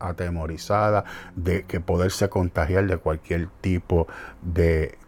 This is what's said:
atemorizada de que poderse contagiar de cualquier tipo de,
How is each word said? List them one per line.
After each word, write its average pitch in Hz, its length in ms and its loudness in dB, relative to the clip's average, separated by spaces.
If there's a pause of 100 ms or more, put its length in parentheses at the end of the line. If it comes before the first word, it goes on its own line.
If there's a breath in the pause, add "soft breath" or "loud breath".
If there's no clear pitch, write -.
atemorizada 90 1040 0 (300 loud breath)
de 90 300 0
que 90 160 -4
poderse 92 480 2
contagiar 90 580 2
de 92 100 0
cualquier 82 520 -2 (120)
tipo 90 480 2 (320 loud breath)
de, 82 680 2